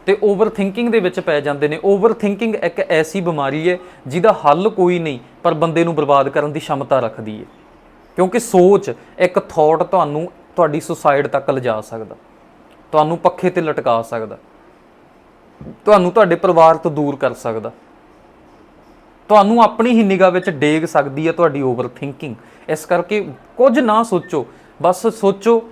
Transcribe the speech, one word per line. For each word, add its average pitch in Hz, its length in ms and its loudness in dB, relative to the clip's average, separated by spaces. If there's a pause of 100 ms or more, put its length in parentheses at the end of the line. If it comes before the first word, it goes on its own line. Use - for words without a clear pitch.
ਤੇ 190 160 2
ਓਵਰਥਿੰਕਿੰਗ 208 640 0
ਦੇ 226 120 2
ਵਿੱਚ 180 200 -2
ਪੈ 156 200 0
ਜਾਂਦੇ 143 280 -2
ਨੇ, 151 160 -6
ਓਵਰਥਿੰਕਿੰਗ 202 720 0
ਇੱਕ - 260 -4
ਐਸੀ 160 400 -2
ਬਿਮਾਰੀ 156 500 -2
ਹੈ 180 80 -2 (280)
ਜਿਹਦਾ 175 260 2
ਹੱਲ 165 360 2
ਕੋਈ 180 300 0
ਨਹੀਂ, 156 200 -6 (240)
ਪਰ 170 120 0
ਬੰਦੇ 165 300 0
ਨੂੰ 170 100 -4
ਬਰਬਾਦ 143 340 2
ਕਰਨ 147 240 -4
ਦੀ 147 80 -8
ਸ਼ਮਤਾ 139 400 -2
ਰੱਖਦੀ 107 400 -8
ਹੈ, - 40 -16 (720)
ਕਿਉਂਕਿ 185 220 0
ਸੋਚ, 190 540 2 (260)
ਇੱਕ 180 200 0
ਥਾਟ 160 440 0
ਤੁਹਾਨੂੰ 165 500 -4 (240)
ਤੁਹਾਡੀ 156 240 0
ਸੁਸਾਈਡ 147 460 0
ਤੱਕ 139 240 -4
ਲਿਜਾ 123 300 -2
ਸਕਦਾ, 110 360 -14 (760)
ਤੁਹਾਨੂੰ 156 260 2
ਪੱਖੇ 175 300 -2
'ਤੇ 180 120 -4
ਲਟਕਾ 131 420 -2
ਸਕਦਾ, 110 360 -10 (1500)
ਤੁਹਾਨੂੰ 185 280 4
ਤੁਹਾਡੇ 185 240 4
ਪਰਿਵਾਰ 165 400 6
ਤੋਂ 160 140 -4
ਦੂਰ 147 260 -4
ਕਰ 131 160 -2
ਸਕਦਾ, 113 400 -8 (1600)
ਤੁਹਾਨੂੰ 214 340 6
ਆਪਣੀ 226 280 2
ਹੀ 226 120 4
ਨਿਗਾਹ 190 280 4
ਵਿੱਚ 180 200 -2
ਡੇਗ 151 340 0
ਸਕਦੀ 147 420 -2
ਹੈ 165 60 0
ਤੁਹਾਡੀ 160 300 0
ਓਵਰਥਿੰਕਿੰਗ। 127 720 -6 (340)
ਇਸ 156 180 -6
ਕਰਕੇ 175 420 -2 (280)
ਕੁਝ 247 220 4
ਨਾ 226 240 2
ਸੋਚੋ, 160 440 -4 (360)
ਬਸ 180 240 0
ਸੋਚੋ 220 640 0